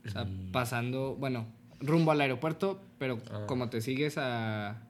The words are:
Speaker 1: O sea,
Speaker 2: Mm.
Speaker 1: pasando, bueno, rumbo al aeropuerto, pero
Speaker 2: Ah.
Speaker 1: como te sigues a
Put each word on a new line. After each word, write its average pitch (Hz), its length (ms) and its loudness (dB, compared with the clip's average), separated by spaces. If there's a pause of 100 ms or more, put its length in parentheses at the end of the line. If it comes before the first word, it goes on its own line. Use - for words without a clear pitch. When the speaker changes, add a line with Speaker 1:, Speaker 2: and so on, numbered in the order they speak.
Speaker 1:
O 117 40 -4
sea, 98 160 -4
Speaker 2:
Mm. 95 260 -6
Speaker 1:
pasando, 127 640 -2
bueno, 127 320 -4 (320)
rumbo 160 320 4
al 151 100 6
aeropuerto, 156 640 0 (160)
pero 127 200 0 (120)
Speaker 2:
Ah. 104 160 -6
Speaker 1:
como 123 220 0
te 117 120 -2
sigues 135 360 0
a 110 720 -2